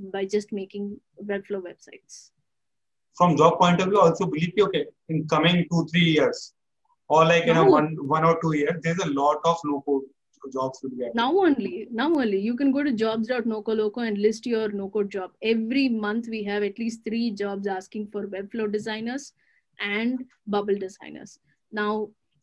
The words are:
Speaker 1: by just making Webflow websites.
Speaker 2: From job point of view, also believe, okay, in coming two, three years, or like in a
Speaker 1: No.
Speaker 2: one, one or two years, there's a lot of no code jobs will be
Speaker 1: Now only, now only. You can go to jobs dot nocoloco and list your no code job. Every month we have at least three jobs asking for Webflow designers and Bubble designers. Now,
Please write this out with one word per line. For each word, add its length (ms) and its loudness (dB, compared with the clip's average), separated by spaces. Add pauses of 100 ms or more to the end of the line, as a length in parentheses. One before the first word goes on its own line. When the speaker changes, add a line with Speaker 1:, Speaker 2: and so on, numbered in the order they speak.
(120)
Speaker 1:
by 140 -4
just 260 -4
making 480 -10 (240)
Webflow 380 -8
websites. 720 -20 (840)
Speaker 2:
From 220 4
job 220 6
point 220 6
of 80 2
view, 100 4
also 260 6
believe, 340 -4
okay, 260 2 (220)
in 200 -4
coming 440 2
two, 200 0
three 100 2
years, 520 2 (540)
or 180 6
like 180 4
in 80 2
a 120 6
Speaker 1:
No. 20 8
Speaker 2:
one, 300 6 (120)
one 180 2
or 160 4
two 120 0
years, 280 -2
there's 180 -2
a 100 0
lot 360 2
of 180 2
no 180 -2
code 220 0 (480)
jobs 300 -6
will 80 -8
be 240 -8
Speaker 1:
Now 180 0
only, 600 0
now 160 -2
only. 320 2
You 160 -2
can 160 0
go 120 0
to 80 0
jobs 360 -2
dot 160 -2
nocoloco 640 -2
and 100 -4
list 280 0
your 240 0
no 200 -6
code 220 -2
job. 200 -8 (100)
Every 460 0
month 400 -2
we 180 -6
have 180 -2
at 160 -6
least 240 -6
three 280 -4
jobs 360 -6
asking 400 -8
for 200 -8
Webflow 440 -6
designers 600 -6 (460)
and 460 -2 (220)
Bubble 280 0
designers. 640 -14 (320)
Now, 380 -4 (340)